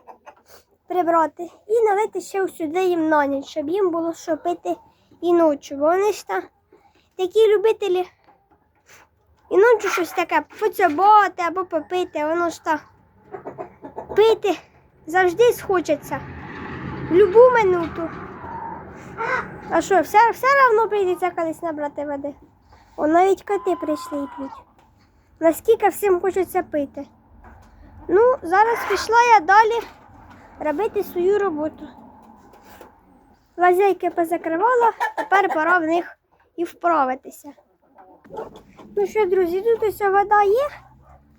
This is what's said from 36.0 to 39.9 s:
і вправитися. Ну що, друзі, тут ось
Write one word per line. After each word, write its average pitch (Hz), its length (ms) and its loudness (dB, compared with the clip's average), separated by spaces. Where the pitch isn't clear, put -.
і 339 80 -6
вправитися. 285 880 -4
Ну 403 120 0
що, 427 180 0
друзі, 359 360 0
тут 453 220 0
ось 415 180 -2